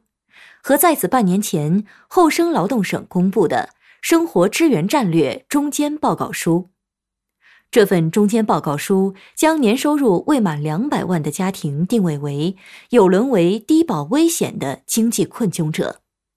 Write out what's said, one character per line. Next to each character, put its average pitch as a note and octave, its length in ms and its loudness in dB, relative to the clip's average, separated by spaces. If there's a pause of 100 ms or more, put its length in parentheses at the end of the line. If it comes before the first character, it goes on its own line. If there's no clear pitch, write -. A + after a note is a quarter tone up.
(640)
和 C4+ 120 0
在 D#4+ 200 4
此 - 120 -4
半 B3 160 2
年 F#3 180 2
前 F3 440 -2 (220)
厚 E4+ 220 4
生 E4+ 220 0
劳 A3 160 0
动 A3+ 160 0
省 - 240 -6
公 F#3 220 0
布 F#3+ 180 0
的 - 220 -4 (320)
生 E4 260 2
活 F#3+ 220 2
支 E4 200 0
援 F3+ 180 0
战 A3+ 220 0
略 D#3 380 0
中 D4 220 -2
间 D4 280 -4
报 A3+ 180 0
告 - 160 -6
书。 F3 380 -2 (1000)
这 G#3+ 160 4
份 E3+ 240 0
中 G#3 180 2
间 A3 180 0
报 F#3 160 0
告 D3 160 -4
书 F#3+ 360 -2 (220)
将 D#4+ 240 2
年 A3+ 160 2
收 D4 220 0
入 A3 300 2
未 C#4+ 120 2
满 D#3 220 -2
两 D#3+ 280 -4
百 C4 140 -2
万 F3 180 -2
的 D3 80 -4
家 F#3+ 220 -4
庭 D#3 340 -4
定 A3+ 160 0
位 D#3+ 160 0
为 D3 380 -4 (360)
有 G3+ 180 6
沦 G3+ 200 2
为 G3 300 2
低 D#4+ 240 2
保 E3 200 -4
危 D4 260 0
险 - 280 -4
的 C3+ 280 -8
经 A3+ 260 0
济 F3+ 140 0
困 G3 260 -4
窘 D#3 180 -4
者。 - 320 -6 (360)